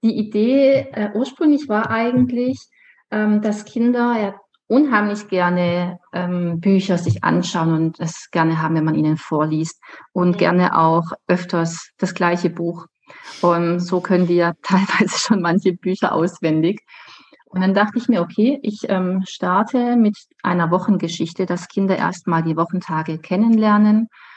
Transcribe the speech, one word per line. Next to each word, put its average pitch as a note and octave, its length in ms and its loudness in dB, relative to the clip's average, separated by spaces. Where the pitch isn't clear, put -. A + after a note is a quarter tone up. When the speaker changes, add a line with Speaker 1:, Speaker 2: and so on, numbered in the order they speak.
Speaker 1:
die A3+ 140 2
Idee, B3+ 760 2
äh, G#3 220 -4
ursprünglich C#4+ 540 0
war A3 220 0
eigentlich, B3 680 0
ähm, G#3+ 320 0
dass G#3 220 -4
Kinder A#3+ 540 0
ja G3+ 160 -4
unheimlich A#3 640 0
gerne, F3 720 0
ähm, F3+ 480 -4
Bücher F#3+ 380 2
sich - 240 -2
anschauen E3 520 2
und D#3+ 260 -2
es E3 300 -8
gerne E3 320 0
haben, D#3+ 140 0
wenn D#3 80 0
man D#3 100 0
ihnen D#3 220 0
vorliest D#3 680 -4
und F3+ 200 2
Speaker 2:
Mhm. F3 60 -2
Speaker 1:
gerne F3 400 2
auch E3 340 2
öfters F3 720 -4
das F#3 160 -4
gleiche F3 360 -2
Buch. E3+ 360 -8
Und E3+ 380 2
so F3+ 200 -2
können F3+ 260 2
die F3 100 2
ja E3+ 220 2
<laughs> - 40 -20
teilweise F#3+ 560 0
schon G#3 220 0
manche F3 320 0
Bücher F3+ 400 -2
auswendig. E3 680 0
Und F#3 140 -6
dann F#3+ 140 2
dachte G#3 240 0
ich A#3 100 -8
mir, G#3+ 120 4
okay, A3 420 0
ich, - 260 -8
ähm, F#3 380 0
starte A3+ 680 0
mit G#3+ 200 4
einer F3 280 0
Wochengeschichte, F3+ 760 -2
dass F3+ 220 -6
Kinder G3 280 0
erstmal E3+ 460 -2
die E3 140 -2
Wochentage D#3+ 640 -4
kennenlernen G#3+ 880 4